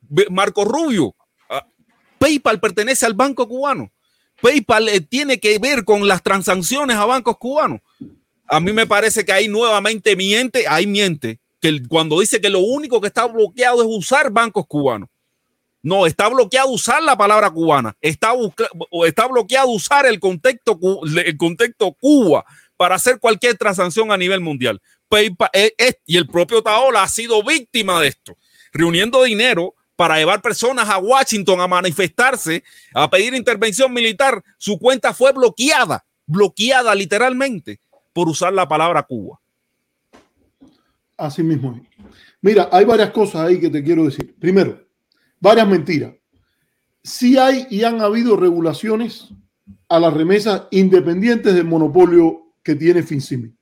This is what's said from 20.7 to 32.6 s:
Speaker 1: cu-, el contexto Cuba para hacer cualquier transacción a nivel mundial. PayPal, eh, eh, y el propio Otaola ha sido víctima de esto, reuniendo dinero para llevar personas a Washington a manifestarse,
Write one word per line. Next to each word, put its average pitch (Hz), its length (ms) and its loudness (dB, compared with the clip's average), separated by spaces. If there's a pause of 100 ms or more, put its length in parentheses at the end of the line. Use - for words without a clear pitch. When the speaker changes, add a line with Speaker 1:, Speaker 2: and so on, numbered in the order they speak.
Speaker 1:
cu-, 185 280 -2
el 165 300 -2
contexto 175 560 -2
Cuba 240 520 2 (320)
para 180 200 2
hacer 247 240 0
cualquier 226 380 0
transacción 202 520 -2
a 202 60 2
nivel 185 240 -2
mundial. 123 400 -4 (280)
PayPal, 214 440 0
eh, 208 240 2
eh, 247 180 2 (120)
y 165 100 0
el 175 100 2
propio 175 340 0
Otaola 220 420 2
ha 190 60 0
sido 226 340 -2
víctima 226 580 -2
de 143 80 2
esto, - 260 -10 (380)
reuniendo 185 500 0
dinero 214 520 0 (260)
para 160 160 2
llevar 180 240 2
personas 233 480 -2
a 202 80 0
Washington 202 640 0
a 185 80 0
manifestarse, 185 960 -2 (300)